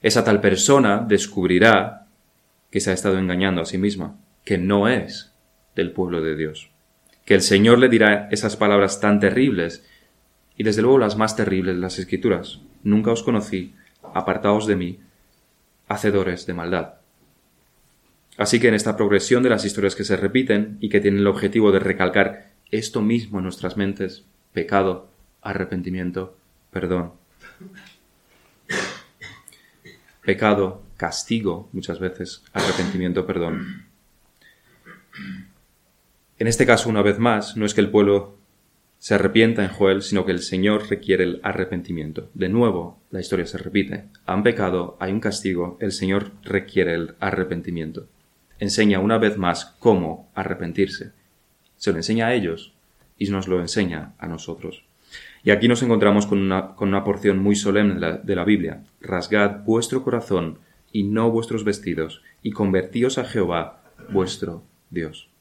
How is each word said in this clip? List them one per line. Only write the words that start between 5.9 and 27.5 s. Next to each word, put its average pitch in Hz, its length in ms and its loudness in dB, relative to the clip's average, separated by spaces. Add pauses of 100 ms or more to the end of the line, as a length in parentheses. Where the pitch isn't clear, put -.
pueblo 87 300 -4
de 80 140 -2
Dios. 78 340 -8 (560)
Que - 80 4
el 95 80 6
Señor 107 380 6
le 127 100 6
dirá 107 420 4
esas 104 240 -4
palabras 101 440 2
tan 104 200 4
terribles, 101 680 0 (720)
y 104 60 -4
desde 107 180 2
luego 127 180 6
las 104 180 0
más 110 180 0
terribles 95 400 0
de 90 60 -4
las 92 180 -6
Escrituras: 92 600 -2 (220)
"Nunca 107 280 2
os 113 120 -2
conocí, 104 500 -4 (400)
apartaos 104 540 0
de 104 80 2
mí, 90 240 -6 (880)
hacedores 98 580 -2
de 90 80 -8
maldad". 87 400 -4 (1400)
Así 104 220 2
que 120 80 4
en 110 60 6
esta 107 240 0
progresión 104 460 2
de 127 60 4
las 107 160 0
historias 98 300 -2
que 104 80 -6
se 98 140 0
repiten 104 640 0
y 107 80 -4
que 104 100 4
tienen 101 220 2
el 101 60 4
objetivo 101 440 4
de 95 80 6
recalcar 95 720 0 (180)
esto 110 320 -4
mismo 104 380 -2
en 92 40 -6
nuestras 90 340 -8
mentes, 98 480 -6 (280)
pecado, 95 560 0 (320)
arrepentimiento, 92 920 -6 (340)
perdón. 90 440 -4 (3000)